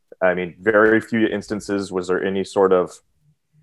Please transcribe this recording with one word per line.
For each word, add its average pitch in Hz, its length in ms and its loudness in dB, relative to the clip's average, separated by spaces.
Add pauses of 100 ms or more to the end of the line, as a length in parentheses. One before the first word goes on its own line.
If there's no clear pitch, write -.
(200)
I 92 140 2
mean, 87 260 -6
very 110 400 4
few 110 260 -2
instances 101 640 -6
was 92 180 -6
there 90 140 -2
any 95 220 -4
sort 95 280 2
of, 90 280 0 (640)